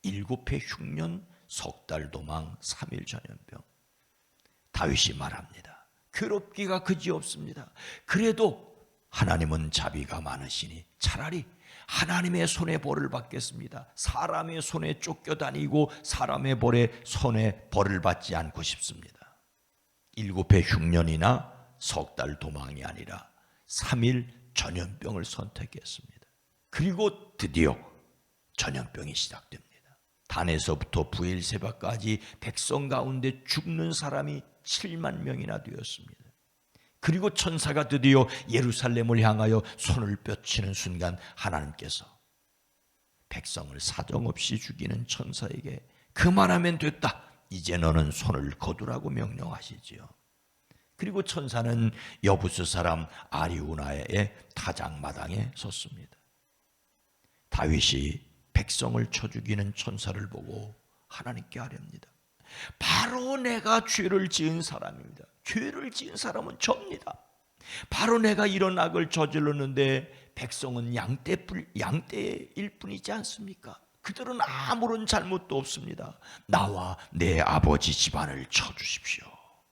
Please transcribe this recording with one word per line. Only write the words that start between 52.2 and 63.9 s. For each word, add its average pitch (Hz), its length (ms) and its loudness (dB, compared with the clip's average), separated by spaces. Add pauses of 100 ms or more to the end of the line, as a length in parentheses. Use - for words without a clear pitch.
여부스 92 420 6
사람 82 440 2 (220)
아리우나의 78 1000 -2 (220)
타작마당에 78 1040 -6
섰습니다. - 600 -12 (1300)
다윗이 73 840 2 (200)
백성을 117 580 2
쳐 - 180 -4
죽이는 104 460 -2
천사를 101 540 -6
보고 107 460 -12 (340)
하나님께 120 500 -12
아뢰옵니다. - 500 -14 (680)
"바로 254 580 2
내가 226 480 4
죄를 190 440 2